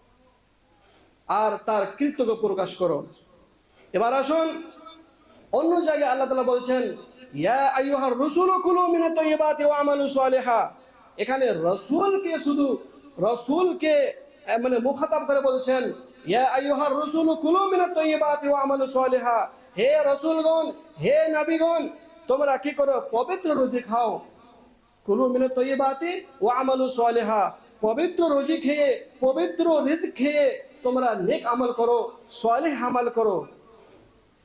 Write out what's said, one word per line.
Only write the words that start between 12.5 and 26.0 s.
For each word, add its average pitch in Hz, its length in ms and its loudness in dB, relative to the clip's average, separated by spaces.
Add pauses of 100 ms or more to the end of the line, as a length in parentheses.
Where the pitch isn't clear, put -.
রসুলকে, 294 920 0 (340)
এ, 214 100 0
মানে 247 220 0
মুখাতাব 277 480 -2
করে 277 140 2
বলছেন, 254 520 0 (320)
"ইয়া 226 200 2
আইয়ুহার 277 480 0
রুসুলু 311 420 0
কুলু 349 360 2
মিনাত 359 220 2
তাইয়্যিবাতি 302 540 0
ওয়া 285 140 2
আমালু 269 260 0
সালিহা", 254 600 0 (280)
হে 262 180 2 (100)
রসুলগণ, 311 640 0 (300)
হে 294 260 2
নবীগণ, 320 600 0 (380)
তোমরা 269 300 2
কি 285 140 -6
করো? 277 300 2 (100)
পবিত্র 311 420 0
রুজি 254 260 0
খাও। 220 400 -2 (840)
"কুলু 247 240 2
মিনাত 254 240 0
তাইয়্যিবাতি 269 720 -2 (160)